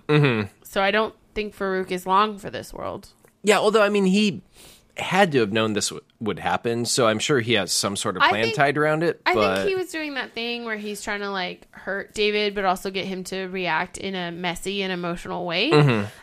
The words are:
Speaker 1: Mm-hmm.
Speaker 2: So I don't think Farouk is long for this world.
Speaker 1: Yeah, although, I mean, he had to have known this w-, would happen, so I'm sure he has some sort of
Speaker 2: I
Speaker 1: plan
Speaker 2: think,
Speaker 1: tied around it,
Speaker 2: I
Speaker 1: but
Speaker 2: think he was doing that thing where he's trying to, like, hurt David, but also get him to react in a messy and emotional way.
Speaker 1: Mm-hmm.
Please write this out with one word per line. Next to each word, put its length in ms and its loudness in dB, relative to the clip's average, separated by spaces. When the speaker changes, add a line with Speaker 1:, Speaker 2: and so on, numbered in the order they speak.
Speaker 1:
Mm-hmm. 400 4
Speaker 2:
So 220 -2
I 80 2
don't 240 0
think 240 -8
Farouk 320 -2
is 160 -6
long 320 2
for 140 -12
this 200 -10
world. 360 -10
Speaker 1:
Yeah, 140 6
although, 240 4
I 80 4
mean, 160 2
he 380 2
had 340 2
to 80 4
have 140 4
known 200 2
this 140 0
w-, 160 -8
would 180 -2
happen, 480 -2
so 220 2
I'm 100 2
sure 220 2
he 140 2
has 180 2
some 240 -2
sort 220 -4
of 40 0
Speaker 2:
I 80 6
Speaker 1:
plan 140 2
Speaker 2:
think, 120 -2
Speaker 1:
tied 220 2
around 240 2
it, 240 0
Speaker 2:
I 80 2
Speaker 1:
but 220 4
Speaker 2:
think 140 0
he 60 -2
was 140 -4
doing 240 -8
that 200 -8
thing 320 -8
where 120 -6
he's 240 -8
trying 200 -6
to, 100 -6
like, 400 -6
hurt 420 -10
David, 400 0
but 120 -2
also 260 0
get 140 -6
him 200 -6
to 220 -6
react 500 -4
in 160 -6
a 180 -6
messy 520 -6
and 100 -4
emotional 540 -6
way. 240 0
Speaker 1:
Mm-hmm. 340 4